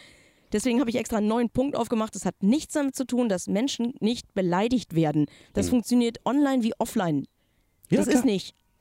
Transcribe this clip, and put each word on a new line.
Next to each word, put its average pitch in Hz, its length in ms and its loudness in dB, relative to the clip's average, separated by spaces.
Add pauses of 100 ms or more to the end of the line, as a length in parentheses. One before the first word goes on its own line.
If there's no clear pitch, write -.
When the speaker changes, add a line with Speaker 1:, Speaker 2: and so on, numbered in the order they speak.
(520)
Speaker 1:
Deswegen 233 280 0
habe 233 100 0
ich 220 60 -2
extra 226 220 -2
einen 208 100 0
neuen 233 220 0
Punkt 269 260 -2
aufgemacht. 220 400 -2
Das - 80 -12
hat - 180 -4
nichts 240 320 2
damit 285 220 -2
zu 262 100 -4
tun, 247 220 0
dass 185 180 -2
Menschen 233 540 -2
nicht 233 340 -4
beleidigt 190 640 0
werden. 151 300 2 (260)
Das 190 140 0
Speaker 2:
Hm. 85 40 -2
Speaker 1:
funktioniert 240 540 2
online 269 400 2
wie 226 160 0
offline. 170 460 0 (640)
Speaker 2:
Ja, - 80 4
Speaker 1:
Das - 100 2
Speaker 2:
klar. - 100 4
Speaker 1:
ist 240 60 0
nicht. 202 320 -2 (240)